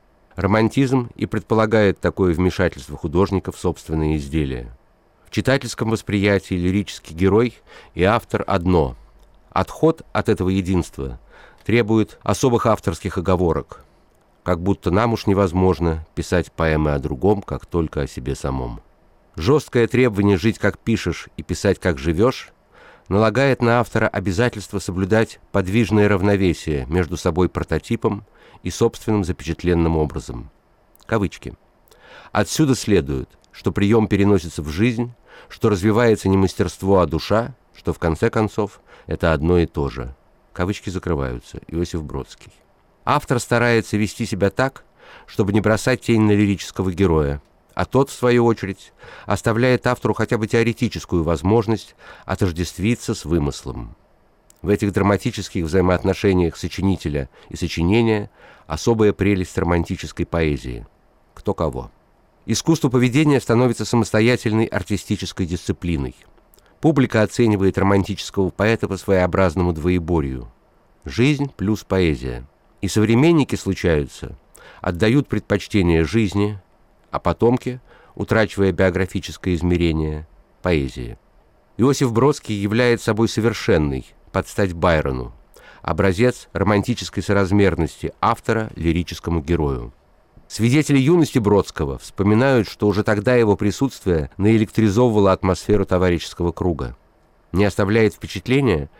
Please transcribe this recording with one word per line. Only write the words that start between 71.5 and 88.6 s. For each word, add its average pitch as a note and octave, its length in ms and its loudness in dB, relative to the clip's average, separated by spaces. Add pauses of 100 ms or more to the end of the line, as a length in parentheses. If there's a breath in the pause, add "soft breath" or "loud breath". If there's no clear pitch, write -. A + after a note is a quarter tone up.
плюс G2+ 280 -2
поэзия. C2 600 -2 (360)
И G2 60 -4
современники, A#2 680 2
случаются, E2 800 -2 (460 loud breath)
отдают A2 460 0
предпочтение F#2 760 0
жизни, G2+ 560 -2 (520)
а - 80 -6
потомки, B2 600 0 (340 soft breath)
утрачивая G2+ 560 0
биографическое F2+ 840 -2
измерение — D#2+ 720 0 (340)
поэзии. C#2+ 560 -2 (600)
Иосиф C3+ 360 2
Бродский A#2 420 0
являет A2 460 0
собой A2 260 0
совершенный, E2+ 800 0 (260)
под F#2 160 -4
стать G2 260 -2
Байрону, D2+ 600 -2 (480 loud breath)
образец G2 720 0
романтической G2+ 680 -2
соразмерности F#2 1000 0
автора A2 540 -2